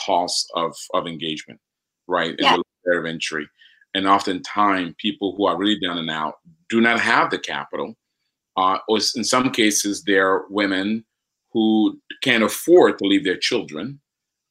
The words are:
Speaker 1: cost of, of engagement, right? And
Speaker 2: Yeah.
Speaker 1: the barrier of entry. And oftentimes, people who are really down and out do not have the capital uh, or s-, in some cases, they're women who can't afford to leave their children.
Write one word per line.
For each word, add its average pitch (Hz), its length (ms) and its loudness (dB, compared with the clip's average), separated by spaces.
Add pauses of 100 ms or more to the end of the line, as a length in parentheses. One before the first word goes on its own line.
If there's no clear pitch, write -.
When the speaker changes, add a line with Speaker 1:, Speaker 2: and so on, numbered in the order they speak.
Speaker 1:
cost 90 500 -2
of, 85 200 -4 (180)
of 90 120 -2
engagement, 78 540 -10 (480)
right? 85 240 -2
And - 80 -8
Speaker 2:
Yeah. 131 180 2
Speaker 1:
the - 60 -4 (220)
barrier 87 160 0
of 78 40 -6
entry. 80 420 -8 (460)
And 95 140 -2
oftentimes, 98 920 0
people 98 380 -4
who 101 100 0
are 87 120 2
really 101 220 0
down 87 200 -4
and 80 100 -6
out 78 260 -6 (340)
do 113 120 2
not 117 180 2
have 123 300 2
the 92 100 -2
capital 73 560 -8 (600)
uh, 92 220 2 (100)
or 110 80 4
s-, - 180 -2
in 113 80 -4
some 127 280 0
cases, 104 520 0
they're 95 460 2
women 101 560 -2 (480)
who 110 460 2 (240)
can't 120 200 2
afford 139 540 4
to - 80 -2
leave 98 180 2
their 90 140 -2
children. 98 600 -6 (520)